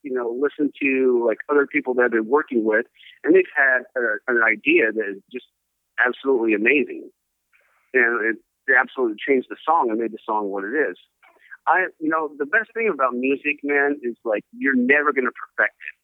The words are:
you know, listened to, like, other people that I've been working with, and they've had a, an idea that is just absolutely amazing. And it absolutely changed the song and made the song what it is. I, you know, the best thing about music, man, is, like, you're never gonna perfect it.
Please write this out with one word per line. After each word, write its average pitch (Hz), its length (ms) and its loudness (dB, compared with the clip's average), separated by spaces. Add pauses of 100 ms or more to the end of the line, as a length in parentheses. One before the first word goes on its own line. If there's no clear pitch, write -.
you 139 100 -10
know, 120 260 -4
listened 143 440 -2
to, 131 440 2
like, 110 120 0 (100)
other 143 180 4
people 131 280 -4
that 123 100 2
I've 123 80 2
been 110 160 0
working 127 380 0
with, 110 200 2 (380)
and 156 100 4
they've 185 120 6 (100)
had 131 280 2 (120)
a, 113 220 -2 (100)
an 120 160 2
idea 113 480 2
that 107 160 -4
is 98 240 -10
just 120 140 -14 (600)
absolutely 120 480 0
amazing. 120 560 0 (840)
And 117 320 2
it 110 120 -2 (400)
absolutely 123 380 -2 (100)
changed 131 240 0
the 104 60 -10 (100)
song 156 240 2
and 110 100 -2
made 113 120 -4
the 110 140 -16
song 107 240 -2
what 98 160 -6
it 117 100 -8
is. 110 220 -2 (680)
I, 175 200 2 (120)
you 156 100 -2
know, 160 280 -2
the 143 80 -2
best 214 280 -2
thing 226 200 0
about 131 200 0
music, 135 500 -2
man, 143 400 0
is, 117 220 -6
like, 107 260 0
you're 131 240 -2
never 143 380 2
gonna 127 180 -2
perfect - 460 -4
it. 76 260 -20